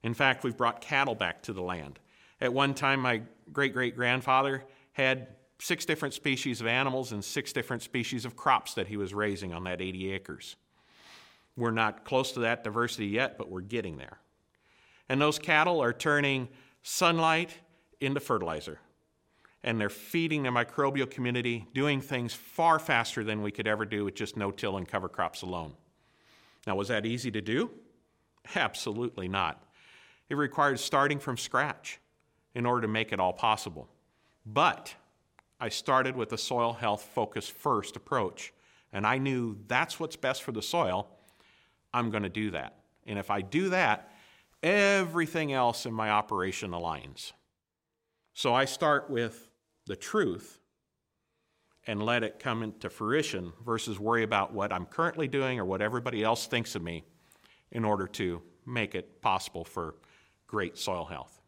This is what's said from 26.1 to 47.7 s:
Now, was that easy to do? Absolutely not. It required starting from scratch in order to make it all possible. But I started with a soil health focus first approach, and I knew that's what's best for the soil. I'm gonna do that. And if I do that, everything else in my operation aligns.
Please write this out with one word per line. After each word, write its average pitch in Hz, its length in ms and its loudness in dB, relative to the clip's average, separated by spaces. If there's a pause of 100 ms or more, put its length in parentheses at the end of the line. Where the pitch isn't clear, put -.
Now, 98 80 0
was 101 140 -2
that 110 160 0
easy 120 260 -2
to 107 100 -4
do? 131 300 0 (840)
Absolutely 113 760 -2
not. 92 360 0 (680)
It 143 60 -2
required 143 440 2
starting 143 380 2
from 131 200 -4
scratch - 640 -2 (540)
in 120 120 -2
order 123 160 4
to 110 60 0
make 110 240 0
it 98 80 0
all 92 140 4
possible. 101 540 0 (580)
But 123 480 2 (680)
I 117 100 -4
started 131 460 2
with 117 180 -2
a 110 40 -4
soil 120 360 0
health 107 400 -2
focus 110 340 -2
first - 480 0
approach, - 580 -2 (380)
and 101 160 0
I 127 100 4
knew 123 400 0 (100)
that's 135 320 0
what's 160 160 -4
best 135 280 -2
for 135 80 -6
the 107 100 -4
soil. 104 460 0 (840)
I'm 120 200 0
gonna 101 180 0
do 104 220 -4
that. 69 320 -8 (240)
And 107 100 -6
if 101 140 -4
I 101 100 0
do 156 280 0
that, 165 420 2 (500)
everything 170 920 2
else 123 340 2
in 113 60 -4
my 110 180 0
operation 101 600 0
aligns. 82 600 -6 (1040)